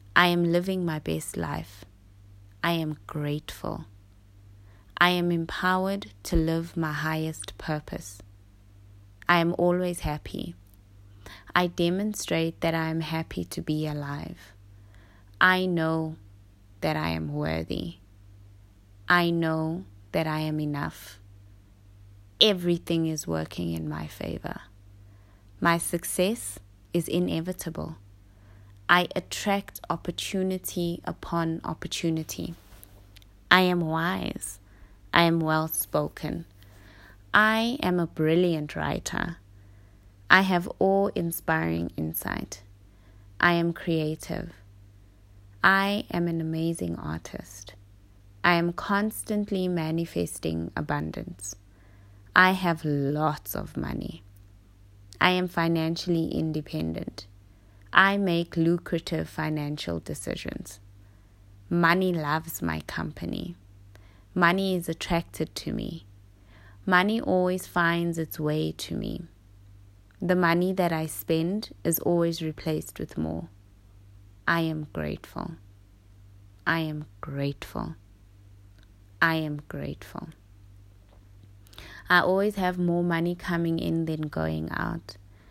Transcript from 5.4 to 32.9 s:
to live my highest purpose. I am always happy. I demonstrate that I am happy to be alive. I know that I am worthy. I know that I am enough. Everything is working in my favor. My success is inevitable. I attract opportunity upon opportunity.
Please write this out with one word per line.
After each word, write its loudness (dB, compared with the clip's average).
to -2
live 0
my -2
highest -4
purpose. -8
I 8
am 4
always 2
happy. -6
I 4
demonstrate 0
that 2
I 0
am 0
happy -4
to -8
be -2
alive. -8
I 0
know -4
that -2
I -4
am -4
worthy. -4
I 6
know 0
that 0
I -2
am -2
enough. -6
Everything 4
is -6
working -4
in -6
my -6
favor. -8
My 4
success -2
is 0
inevitable. -4
I 8
attract 0
opportunity -2
upon -2
opportunity. -4